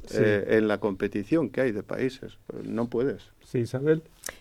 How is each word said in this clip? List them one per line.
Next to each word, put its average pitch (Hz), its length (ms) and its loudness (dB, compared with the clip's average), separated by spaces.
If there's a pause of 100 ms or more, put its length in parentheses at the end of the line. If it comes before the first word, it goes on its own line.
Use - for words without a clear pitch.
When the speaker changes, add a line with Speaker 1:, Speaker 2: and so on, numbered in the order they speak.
Speaker 1:
Sí. 110 140 -2
Speaker 2:
eh, 104 300 4
en 110 180 4
la 104 100 2
competición 104 720 0
que - 100 -2
hay 131 120 2
de 101 100 -4
países. - 560 -6 (240)
No 110 260 -2
puedes. 117 440 -2 (120)
Speaker 1:
Sí, - 140 -4
Isabel, 143 460 2 (360)